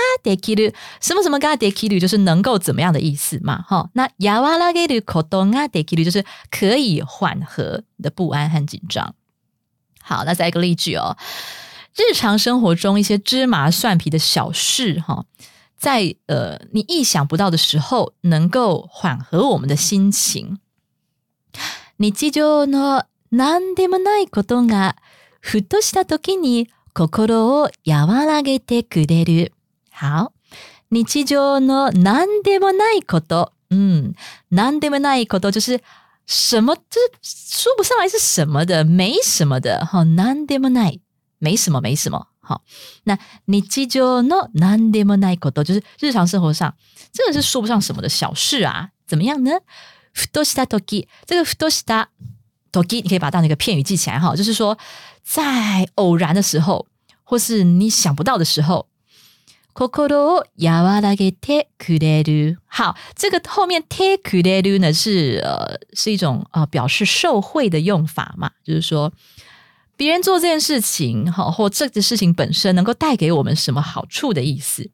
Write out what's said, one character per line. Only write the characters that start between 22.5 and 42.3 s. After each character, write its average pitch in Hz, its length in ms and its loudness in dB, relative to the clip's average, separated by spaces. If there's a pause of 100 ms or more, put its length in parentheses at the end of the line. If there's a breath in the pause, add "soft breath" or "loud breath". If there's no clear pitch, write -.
の 277 380 0 (260)
何 339 440 0
で 370 120 2
も 370 120 2
な 403 200 2
い 392 120 0
こ 202 120 -2
と 240 200 0
が、 208 320 2 (480 soft breath)
ふ - 180 -2
と 392 220 0
し - 100 -2
た 381 140 0
時 339 320 -2
に 240 300 0 (240 soft breath)
心 220 680 2
を 294 100 0 (160)
和 160 400 2
ら 302 160 2
げ 269 180 0
て 240 220 -2
く 156 240 0
れ 165 180 2
る。 170 280 2 (400)
好。 156 400 -4 (580 loud breath)
日 233 340 0
常 277 360 2
の 269 320 2
何 311 500 4
で 392 160 2
も 381 140 2
な 427 220 2
い 381 80 0
こ 165 180 -2
と。 165 320 -2 (180)
う 185 60 2
ん。 175 380 2 (360 loud breath)
何 254 300 2
で 294 100 0
も 277 80 0
な 277 180 2
い 233 100 0
こ 202 120 -2
と、 196 140 -2
就 214 80 -2
是 247 200 -2 (460 soft breath)
什 - 340 0
么， 262 140 2
就 - 260 -4 (220)
是 - 400 -12
说 494 140 2
不 415 80 0
上 480 140 0
来 381 100 2
是 415 100 -2
什 156 300 0
么 151 160 0
的， 170 200 2
没 185 380 4
什 - 240 0
么 131 140 0
的。 120 260 -2
好， 175 180 2
何 226 420 2
で 277 120 -2
も 262 100 0
な 240 200 2
い。 - 120 -6 (380)
没 156 180 -2
什 - 140 0
么， 131 100 0
没 120 140 -2
什 147 160 -4
么。 - 160 -8 (140)